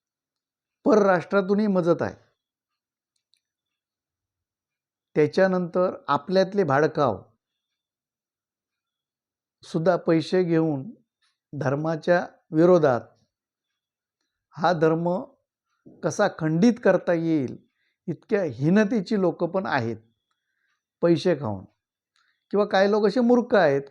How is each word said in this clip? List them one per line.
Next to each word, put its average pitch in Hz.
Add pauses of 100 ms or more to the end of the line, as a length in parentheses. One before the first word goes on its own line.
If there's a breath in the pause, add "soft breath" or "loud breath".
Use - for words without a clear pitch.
(880)
परराष्ट्रातूनही 196
मदत 175
आहे. 98 (3000)
त्याच्यानंतर 180 (140)
आपल्यातले 185
भाडकाव 139 (2500)
सुद्धा 170
पैसे 170
घेऊन 160 (600)
धर्माच्या 151 (240)
विरोधात 156 (1600)
हा 165
धर्म 160 (920)
कसा 180 (100)
खंडित 165 (120)
करता 180
येईल 160 (520)
इतक्या 202 (100)
हीनतेची 196
लोकं 175
पण 190
आहेत 117 (1080)
पैसे 170
खाऊन. 104 (880)
किंवा 208
काही 202
लोक 214
असे 208
मूर्ख 240
आहेत, 147